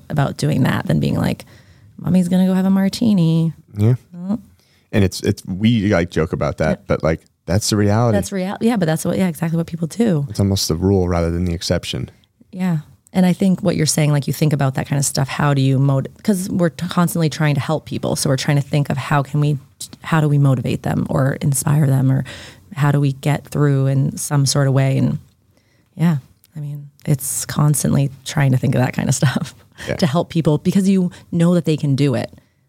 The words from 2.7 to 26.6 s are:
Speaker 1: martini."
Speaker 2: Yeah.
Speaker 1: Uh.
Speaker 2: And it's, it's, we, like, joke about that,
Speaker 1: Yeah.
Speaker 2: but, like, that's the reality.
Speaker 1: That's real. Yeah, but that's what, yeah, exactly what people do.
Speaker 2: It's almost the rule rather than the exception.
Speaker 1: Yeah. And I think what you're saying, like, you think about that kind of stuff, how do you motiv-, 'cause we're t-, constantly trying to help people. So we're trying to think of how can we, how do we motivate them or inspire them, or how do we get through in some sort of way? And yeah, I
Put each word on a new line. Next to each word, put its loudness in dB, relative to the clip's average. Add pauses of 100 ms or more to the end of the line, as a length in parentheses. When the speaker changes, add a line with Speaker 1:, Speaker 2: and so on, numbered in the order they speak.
Speaker 1:
martini." 2 (240)
Speaker 2:
Yeah. 4 (200)
Speaker 1:
Uh. -4 (540)
Speaker 2:
And 4
it's, -2
it's, -2
we, 0
like, 2
joke -2
about -2
that, 0
Speaker 1:
Yeah. -20
Speaker 2:
but, -2
like, 0 (240)
that's -2
the 0
reality. 2
Speaker 1:
That's -4
real. -6
Yeah, 2
but 0
that's -2
what, -2
yeah, 0
exactly -4
what -2
people -6
do. 0
Speaker 2:
It's -4
almost 0
the 0
rule 2
rather 0
than -2
the -2
exception. -4 (420)
Speaker 1:
Yeah. -4 (340)
And 2
I 2
think 0
what 0
you're 0
saying, 0
like, 0
you -4
think 0
about 0
that -4
kind -2
of -2
stuff, -2
how 0
do 2
you 2
motiv-, 0
'cause -2
we're 0
t-, -8
constantly 0
trying 0
to -2
help -4
people. -4
So -2
we're 2
trying 0
to 2
think -2
of -2
how 0
can -2
we, 2 (440)
how 0
do 2
we 4
motivate 2
them -2
or 0
inspire 2
them, 2
or 0 (500)
how 2
do 2
we 0
get -2
through 0
in 0
some 0
sort 2
of 2
way? 2
And 0 (800)
yeah, 0 (380)
I -12